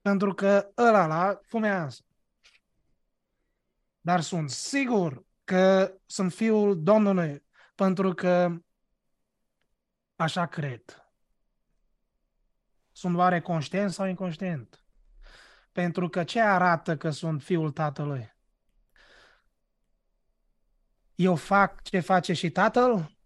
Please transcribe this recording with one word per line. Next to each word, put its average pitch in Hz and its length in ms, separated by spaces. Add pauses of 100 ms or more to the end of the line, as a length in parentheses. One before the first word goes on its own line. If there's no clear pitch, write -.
Pentru 196 340
că 196 420
ăla 220 300
la 180 360
fumează. 196 600 (2000)
Dar 175 200
sunt 160 300
sigur 214 720 (200)
că 190 500 (120)
sunt 185 260
fiul 208 500
Domnului, 185 640 (300)
pentru 190 400
că 180 420 (1600)
așa 170 300
cred. 143 640 (1800)
Sunt 175 240
oare 180 240
conștient 175 520
sau 196 140
inconștient? 180 760 (880)
Pentru 180 360
că 170 160
ce 226 160
arată 180 560
că 160 140
sunt 156 320
fiul 160 280
Tatălui? 143 640 (2750)
Eu 180 220
fac 196 460
ce - 180
face 185 320
și 170 180
Tatăl? 220 760